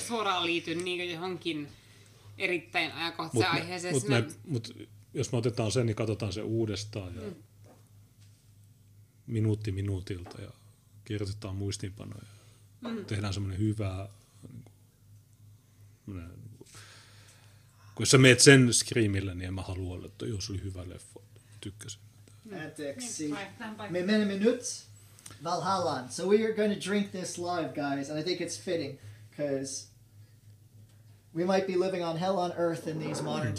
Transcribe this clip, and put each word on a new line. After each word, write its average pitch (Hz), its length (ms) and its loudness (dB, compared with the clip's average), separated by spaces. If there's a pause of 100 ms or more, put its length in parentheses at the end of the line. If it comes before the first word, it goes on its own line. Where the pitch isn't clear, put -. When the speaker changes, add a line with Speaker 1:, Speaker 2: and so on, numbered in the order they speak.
Speaker 1:
suoraan 202 380 0
liity 170 300 0
niinku 175 380 -4
johonkin 165 540 -4 (680)
erittäin 175 540 -2
ajankohtaiseen 170 600 0
Speaker 2:
Mut - 20 2
me, 170 80 0
Speaker 1:
aiheeseen. 175 320 -4
Speaker 2:
mut 131 100 2
Speaker 1:
Sinä 123 180 4
Speaker 2:
me, 110 60 -4 (200)
mut 123 280 -4 (380)
jos 127 180 -4
me 127 60 2
otetaan 110 340 0
sen, 123 140 2
niin 110 100 0
katsotaan 107 380 -2
se 104 80 -8
uudestaan 107 760 -4
ja 90 60 -12
Speaker 1:
Mm. 180 140 -10 (1900)
Speaker 2:
minuutti 107 440 0
minuutilta 95 680 -6
ja 98 80 -12 (560)
kirjoitetaan 101 500 -6
muistiinpanoja. 101 680 -8 (580)
Speaker 1:
Mm. 226 240 -8
Speaker 2:
Tehdään 98 280 -2
semmonen 95 260 -4
hyvä, 101 500 -2 (440)
niinku, - 180 -18 (1300)
semmonen, 87 260 -10 (1600)
kun 110 120 0
sä 139 100 10
meet 131 220 12
sen 131 340 12
Screamille, 98 640 2
niin 92 120 -6
en 92 60 -4
mä 95 80 -4
halua 90 340 -6
olla, 92 100 -10
että 107 200 -10
joo, 107 160 -4
se 101 100 -6
oli 92 120 -4
hyvä 92 260 -8
leffa. - 300 -16 (420)
Tykkäsin. - 380 -12 (460)
Speaker 1:
Mm. 196 200 -12
Speaker 3:
Anteeksi. 151 580 -8
Speaker 1:
Niin, 147 120 -4
vaihdetaan 214 400 -10
paikkaa. 180 260 -4
Speaker 3:
Me 180 40 -2
menemme 208 320 2
nyt 233 260 4 (800)
Valhallaan. 170 680 0
So 170 160 -4
we 214 160 6
are 220 100 2
gonna 208 220 2 (140)
drink 202 220 0
this 180 260 -8
live, 175 360 -2
guys, 139 360 -2
and 151 100 -4
I 156 40 -2
think 175 180 -2
it's 156 220 -6
fitting, 170 360 -4 (320)
'cause 135 560 -4 (1500)
we 170 100 0
might 190 220 4
be 180 180 2
living 180 200 -2
on 165 120 -2
hell 185 200 0
on 175 140 0
earth 165 360 -2
in 156 120 -4
these 151 240 -4
modern 151 260 -2
Speaker 2:
Mm. 104 100 -2